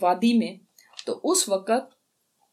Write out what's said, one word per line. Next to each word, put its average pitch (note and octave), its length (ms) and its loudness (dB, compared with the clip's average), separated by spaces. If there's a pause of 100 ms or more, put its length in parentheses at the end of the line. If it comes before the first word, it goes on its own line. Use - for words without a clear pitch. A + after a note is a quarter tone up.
وادی F#3+ 380 2
میں، F#3 160 -2 (520)
تو - 180 -6
اس E4+ 240 0
وقت G3 480 -2 (560)